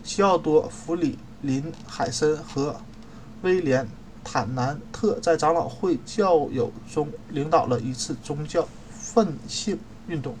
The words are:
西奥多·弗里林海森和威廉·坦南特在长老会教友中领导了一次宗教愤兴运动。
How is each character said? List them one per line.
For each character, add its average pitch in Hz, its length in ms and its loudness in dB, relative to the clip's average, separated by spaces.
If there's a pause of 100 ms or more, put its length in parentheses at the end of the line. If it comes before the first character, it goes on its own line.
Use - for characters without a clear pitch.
西 - 180 0
奥 185 160 6
多· 156 320 4
弗 - 240 -6
里 165 240 0 (240)
林 139 300 -2 (140)
海 135 240 -4
森 151 280 2
和 143 380 -4 (640)
威 185 180 4
廉· 131 240 4 (400)
坦 123 300 -2
南 127 260 0 (100)
特 - 300 0
在 165 160 4
长 156 160 4
老 170 160 2
会 175 380 0
教 180 440 4
友 127 220 0 (180)
中 147 180 0 (200)
领 147 220 -2
导 143 160 6
了 123 120 2
一 131 140 -4
次 127 320 -6
宗 151 240 -6
教 170 180 0 (240)
愤 175 460 0 (100)
兴 - 320 -4 (300)
运 156 140 -2
动。 123 180 -6